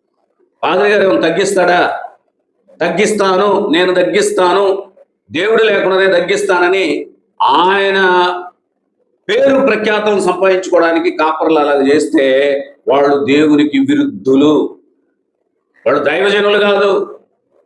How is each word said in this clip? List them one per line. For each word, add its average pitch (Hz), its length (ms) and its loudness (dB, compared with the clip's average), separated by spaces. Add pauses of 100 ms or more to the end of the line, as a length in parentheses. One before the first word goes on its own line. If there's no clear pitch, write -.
(640)
పాదరి 185 260 0
గారు 202 140 2
ఏమైనా 180 180 0
తగ్గిస్తాడా? 175 800 0 (840)
"తగ్గిస్తాను, 196 880 0
నేను 180 240 0
తగ్గిస్తాను, 185 920 0 (480)
దేవుడు 220 320 0
లేకుండానే 190 440 0
తగ్గిస్తానని" 180 1000 0 (360)
ఆయన 180 920 0 (1000)
పేరు 269 380 2
ప్రఖ్యాతలు 208 520 -2
సంపాదించుకోవడానికి 175 920 0
కాపర్లు 156 480 0
అలా 143 220 0
చేస్తే 143 440 0 (640)
వాళ్ళు 143 380 2
దేవునికి 147 540 2
విరుద్ధులు, 135 1000 0 (1080)
వాళ్ళు 139 180 0
దైవజనులు 202 540 0
కాదు, 196 640 0 (460)